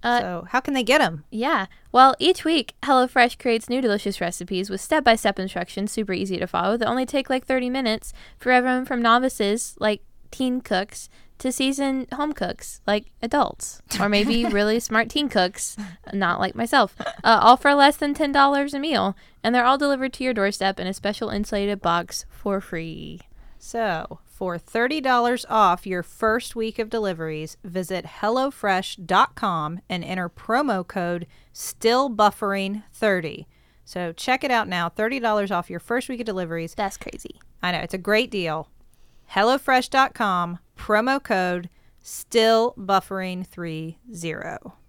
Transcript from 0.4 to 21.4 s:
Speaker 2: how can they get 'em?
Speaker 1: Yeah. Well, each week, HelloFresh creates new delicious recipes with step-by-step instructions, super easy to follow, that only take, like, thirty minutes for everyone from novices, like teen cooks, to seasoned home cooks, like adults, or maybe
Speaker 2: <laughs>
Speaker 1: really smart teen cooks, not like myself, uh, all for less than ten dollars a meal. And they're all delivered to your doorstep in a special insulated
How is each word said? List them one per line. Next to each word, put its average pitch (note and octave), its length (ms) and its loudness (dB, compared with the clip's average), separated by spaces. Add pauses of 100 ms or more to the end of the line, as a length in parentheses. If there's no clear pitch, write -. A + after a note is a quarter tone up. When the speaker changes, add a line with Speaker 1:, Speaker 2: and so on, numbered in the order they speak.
Speaker 2:
how B3 100 0
can C#4+ 140 -4
they C4 80 0
get B3+ 180 4
'em? E3 300 0
Speaker 1:
Yeah. A3+ 360 -2 (240)
Well, C4 280 8
each F4+ 260 2
week, D#4+ 380 0
HelloFresh B3+ 560 4
creates A3+ 320 -2
new B3 100 0
delicious G#3 400 0
recipes F3+ 480 -4
with F#3+ 140 -6
step-by-step A#3 560 2
instructions, F#3+ 540 -6
super G3+ 200 -4
easy F#3+ 260 -4
to F#3 80 -4
follow, F#3 300 0
that A#3 120 0
only B3+ 180 0
take, C4+ 240 -2
like, C4 160 -2
thirty B3+ 240 0
minutes B3+ 420 -4 (260)
for B3 140 0
everyone B3+ 320 2
from B3 160 -4
novices, A#3 760 2
like G#3+ 240 0 (280)
teen B3+ 300 -2
cooks, - 480 -4 (300)
to C4 120 -2
seasoned C4+ 600 0
home C#4+ 220 -4
cooks, - 520 -8
like G#3 260 -2 (100)
adults, - 580 -2 (180)
or G3 120 0
maybe A3+ 340 2
Speaker 2:
<laughs> - 20 0
Speaker 1:
really G#3 320 2
smart A3+ 300 0
teen D4 220 -2
cooks, - 460 -2 (360)
not F#3+ 260 0
like F#3+ 160 -4
myself, A#3 400 2 (300)
uh, A3 180 6
all A#3+ 140 10
for C#4+ 180 4
less C#4+ 220 6
than C#4+ 180 -2
ten C#4+ 160 0
dollars C#4 440 2
a C#4 40 -4
meal. A#3 380 0 (260)
And A3+ 120 0
they're B3 100 4
all C4 140 4
delivered C4+ 360 0
to C4 100 -8
your B3+ 100 0
doorstep G3 440 -2
in - 80 -6
a F#3 80 -4
special G#3 360 -6
insulated G3+ 500 -4